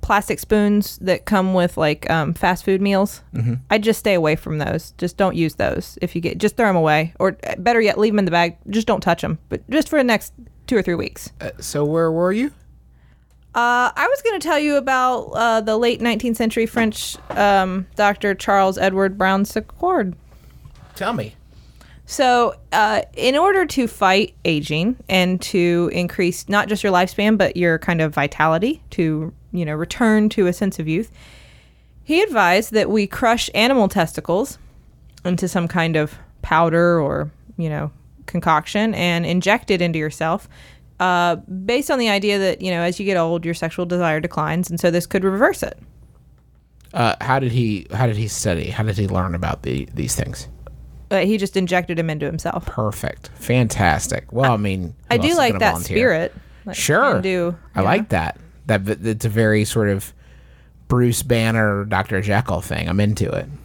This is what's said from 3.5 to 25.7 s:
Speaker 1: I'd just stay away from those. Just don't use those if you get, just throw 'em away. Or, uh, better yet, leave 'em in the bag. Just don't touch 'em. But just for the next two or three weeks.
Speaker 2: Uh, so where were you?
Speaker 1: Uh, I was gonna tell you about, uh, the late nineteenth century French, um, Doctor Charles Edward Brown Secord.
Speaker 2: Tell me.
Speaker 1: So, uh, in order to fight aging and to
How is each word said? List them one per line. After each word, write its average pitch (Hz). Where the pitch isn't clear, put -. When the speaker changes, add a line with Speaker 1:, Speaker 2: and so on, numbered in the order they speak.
Speaker 1:
I'd 214
just 220
stay 208
away 160
from -
those. 160
Just -
don't 190
use 165
those -
if -
you 170
get, 170
just 208
throw 226
'em 190
away. 156
Or, 190
uh, -
better 233
yet, 214
leave 214
'em 208
in 196
the 175
bag. 170
Just 214
don't 220
touch 170
'em. 160
But -
just 302
for 311
the 269
next 226
two 254
or 190
three 180
weeks. -
Speaker 2:
Uh, -
so -
where 165
were 175
you? 233
Speaker 1:
Uh, 240
I 294
was 539
gonna 440
tell 311
you 294
about, 254
uh, 226
the 220
late 233
nineteenth 226
century 226
French, 226
um, 190
Doctor 202
Charles 190
Edward 190
Brown 190
Secord. 226
Speaker 2:
Tell 202
me. -
Speaker 1:
So, 247
uh, 214
in 254
order 370
to 262
fight 196
aging 160
and 180
to 175